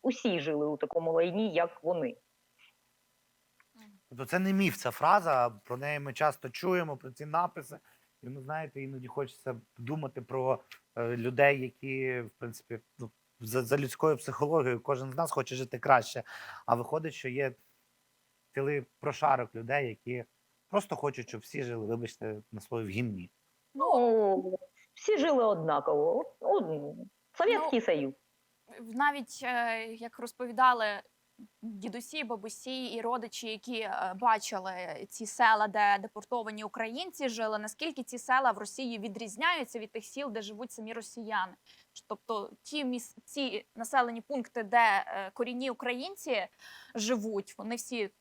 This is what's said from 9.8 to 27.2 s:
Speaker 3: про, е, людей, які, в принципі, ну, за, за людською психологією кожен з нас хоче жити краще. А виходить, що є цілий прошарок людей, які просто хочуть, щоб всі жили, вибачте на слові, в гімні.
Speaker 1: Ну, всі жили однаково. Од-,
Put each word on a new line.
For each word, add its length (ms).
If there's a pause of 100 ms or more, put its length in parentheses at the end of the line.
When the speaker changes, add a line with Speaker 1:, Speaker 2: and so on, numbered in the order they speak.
Speaker 3:
про, 400 (340)
е, 200
людей, 440
які, 600
в 180
принципі, 420 (180)
ну, 120 (300)
за, 220
за 140
людською 400
психологією 640
кожен 320
з 40
нас 140
хоче 240
жити 240
краще. 440 (440)
А 80
виходить, 400
що 140
є 240 (1000)
цілий 320 (140)
прошарок 540
людей, 340
які 360 (440)
просто 280
хочуть, 320
щоб 120
всі 220
жили, 240
вибачте 560 (100)
на 80
слові, 240
в 40
гімні. 420 (440)
Speaker 1:
Ну, 840 (360)
всі 240
жили 260
однаково. 960
Од-, 560 (400)